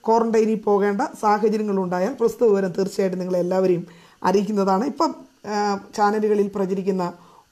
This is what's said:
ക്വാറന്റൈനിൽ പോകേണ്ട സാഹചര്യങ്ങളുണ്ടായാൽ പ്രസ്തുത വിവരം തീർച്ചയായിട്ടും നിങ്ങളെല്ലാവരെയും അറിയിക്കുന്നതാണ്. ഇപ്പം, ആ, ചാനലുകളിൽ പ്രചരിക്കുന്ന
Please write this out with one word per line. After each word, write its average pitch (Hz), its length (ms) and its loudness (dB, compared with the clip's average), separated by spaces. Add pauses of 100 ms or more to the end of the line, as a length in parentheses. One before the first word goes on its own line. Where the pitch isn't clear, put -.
ക്വാറന്റൈനിൽ 220 480 2
പോകേണ്ട 202 460 0 (180)
സാഹചര്യങ്ങളുണ്ടായാൽ 208 1000 0
പ്രസ്തുത 226 280 2
വിവരം 196 220 2
തീർച്ചയായിട്ടും 190 500 -2
നിങ്ങളെല്ലാവരെയും 180 680 0 (360)
അറിയിക്കുന്നതാണ്. 196 600 0
ഇപ്പം, 302 300 -2 (320)
ആ, 208 320 -2 (160)
ചാനലുകളിൽ 208 600 2
പ്രചരിക്കുന്ന 190 580 -2 (380)